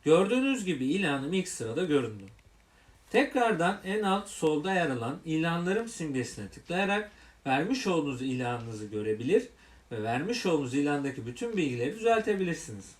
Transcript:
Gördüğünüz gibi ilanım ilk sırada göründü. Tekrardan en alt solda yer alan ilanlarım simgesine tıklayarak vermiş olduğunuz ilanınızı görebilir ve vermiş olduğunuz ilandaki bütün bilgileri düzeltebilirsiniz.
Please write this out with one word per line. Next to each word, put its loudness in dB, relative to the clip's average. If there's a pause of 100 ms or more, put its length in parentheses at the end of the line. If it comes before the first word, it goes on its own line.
Gördüğünüz 4
gibi 0
ilanım 0
ilk 0
sırada -4
göründü. 0 (880)
Tekrardan 2
en -2
alt 0
solda 0
yer 2
alan -4
ilanlarım 0
simgesine -6
tıklayarak -2 (340)
vermiş 0
olduğunuz 0
ilanınızı -4
görebilir 0 (440)
ve -4
vermiş -2
olduğunuz 0
ilandaki -2
bütün -6
bilgileri -2
düzeltebilirsiniz. 0